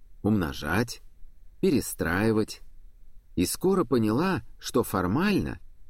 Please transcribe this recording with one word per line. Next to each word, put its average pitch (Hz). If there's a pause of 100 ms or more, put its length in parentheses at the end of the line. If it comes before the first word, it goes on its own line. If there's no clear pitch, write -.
(240)
Умножать, 90 (600)
перестраивать. 107 (760)
И 92
скоро 190
поняла, 127 (160)
что -
формально 101 (300)